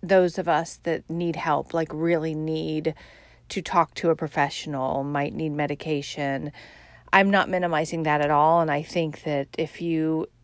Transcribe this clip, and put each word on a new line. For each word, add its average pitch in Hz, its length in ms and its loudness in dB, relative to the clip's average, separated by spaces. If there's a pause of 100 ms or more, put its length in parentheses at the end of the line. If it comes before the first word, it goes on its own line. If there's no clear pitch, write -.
those 180 340 4
of 175 120 -4
us 160 340 0
that - 260 -4
need 170 280 -4
help, 143 360 -2
like, 165 200 0
really 160 420 0
need 156 580 -4 (540)
to - 140 -6
talk - 340 0
to 170 140 0
a 160 60 4
professional, 143 920 -4
might 143 280 -4
need 156 200 -4
medication. 143 1000 -4 (640)
I'm 196 180 6
not 196 160 4
minimizing 165 560 0
that 151 160 2
at 147 100 2
all. 156 300 6
And 160 100 2
I 147 140 0
think 160 400 -4
that 143 240 -2 (100)
if 165 240 -6
you 160 460 -2 (160)